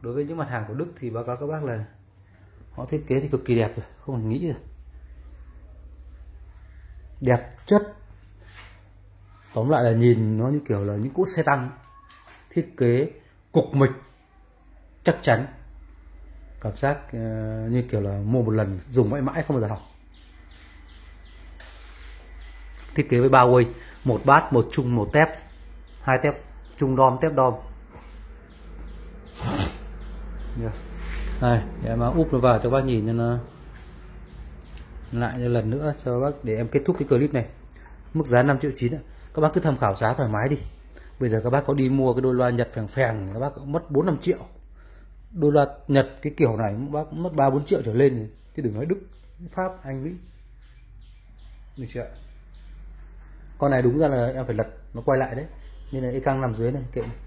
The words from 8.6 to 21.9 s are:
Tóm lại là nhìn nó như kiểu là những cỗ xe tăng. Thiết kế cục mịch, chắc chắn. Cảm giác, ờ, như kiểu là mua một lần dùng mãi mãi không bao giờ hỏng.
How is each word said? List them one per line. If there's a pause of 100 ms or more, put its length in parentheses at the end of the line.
Tóm
lại
là
nhìn
nó
như
kiểu
là
những
cỗ
xe
tăng. (840)
Thiết
kế (420)
cục
mịch, (1120)
chắc
chắn. (1120)
Cảm
giác,
ờ,
như
kiểu
là
mua
một
lần
dùng
mãi
mãi
không
bao
giờ
hỏng. (3000)